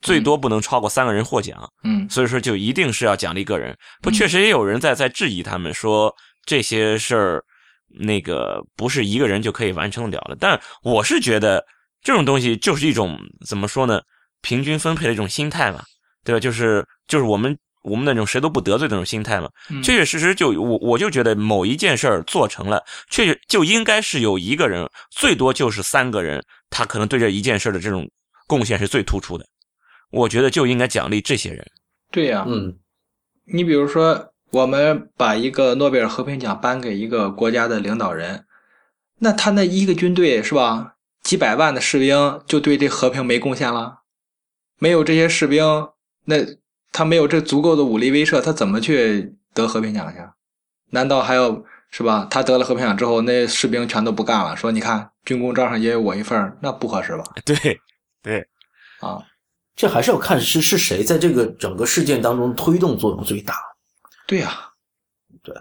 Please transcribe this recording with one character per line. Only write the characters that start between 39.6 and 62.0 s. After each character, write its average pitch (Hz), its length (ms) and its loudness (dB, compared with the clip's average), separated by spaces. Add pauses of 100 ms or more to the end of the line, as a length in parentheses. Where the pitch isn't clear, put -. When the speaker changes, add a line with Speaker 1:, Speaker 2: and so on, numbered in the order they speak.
Speaker 2:
一 185 200 2
个 190 80 2
军 180 220 2
队， 147 280 4
是 - 120 -4
吧？ 117 400 0 (280)
几 - 140 0
百 117 200 2
万 147 180 4
的 123 60 -2
士 - 180 0
兵 139 480 2
就 151 120 2
对 143 200 2
这 143 100 2
和 127 220 0
平 131 160 -4
没 120 120 2
贡 131 160 -2
献 123 160 -4
了？ 120 320 -6 (760)
没 151 100 2
有 170 140 4
这 156 120 2
些 165 140 4
士 160 200 2
兵， 156 400 2 (380)
那 151 100 2 (560)
他 160 120 0
没 160 120 4
有 151 100 4
这 156 140 4
足 147 200 0
够 165 140 4
的 147 80 4
武 117 160 2
力 127 140 2
威 147 120 4
慑， 156 160 2
他 160 120 0
怎 113 160 0
么 104 120 0
去 113 540 0 (180)
得 113 140 0
和 110 140 -2
平 107 120 -4
奖 107 200 -6
去？ - 60 -18 (720)
难 127 180 0
道 139 120 2
还 127 140 0
要， 117 260 2 (300)
是 - 140 -8
吧？ 107 260 0
他 131 100 0
得 127 160 4
了 127 80 2
和 123 80 -2
平 123 120 0
奖 104 120 0
之 117 80 0
后， 117 180 2
那 123 260 2
士 - 180 -2
兵 120 220 -2
全 110 160 0
都 113 80 0
不 110 100 -2
干 110 220 0
了， 82 100 -6
说 113 160 -4
，“你 113 80 0
看， 107 320 -2 (140)
军 127 160 -2
功 123 120 -2
章 123 160 0
上 117 120 -2
也 113 100 2
有 117 100 0
我 101 140 0
一 104 80 -6
份 113 160 -2
儿”， 98 240 -4
那 139 80 -4
不 - 160 -6
合 98 160 -4
适 165 140 -6
吧？ 160 80 -10 (200)
Speaker 1:
对， 147 360 0 (420)
对。 104 240 -6 (540)
Speaker 2:
啊。 95 200 -10 (560)
Speaker 3:
这 214 120 2
还 233 120 2
是 233 120 2
要 - 40 2
看 156 240 0
是， 135 200 0
是 185 180 2
谁 95 240 0
在 160 160 2
这 165 140 4
个 123 140 2
整 95 300 -6
个 107 80 0
事 165 200 0